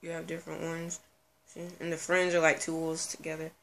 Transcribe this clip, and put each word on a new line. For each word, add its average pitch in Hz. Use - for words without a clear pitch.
You 165
have 165
different 165
ones. 165
See? -
And 170
the 160
friends 180
are 170
like 165
two -
wolves 160
together. 160